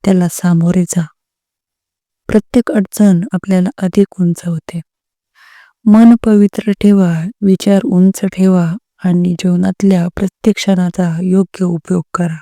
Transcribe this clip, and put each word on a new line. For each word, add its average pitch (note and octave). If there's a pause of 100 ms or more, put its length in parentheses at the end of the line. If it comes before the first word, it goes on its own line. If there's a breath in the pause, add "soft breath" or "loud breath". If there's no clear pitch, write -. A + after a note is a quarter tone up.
त्याला F#3
सामोरे F3
जा." E3+ (1200)
प्रत्येक -
अडचण G3 (100)
आपल्याला F#3
अधिक F#3+
उंच E3+
होते. E3+ (1040 soft breath)
मन A3+ (100)
पवित्र G#3
ठेवा, F#3+ (180)
विचार G3
उंच F#3+
ठेवा F#3 (280)
आणि F3
जीवनातल्या F3+
प्रत्येक -
क्षणाचा F3+
योग्य F#3
उपयोग F3 (100)
करा. E3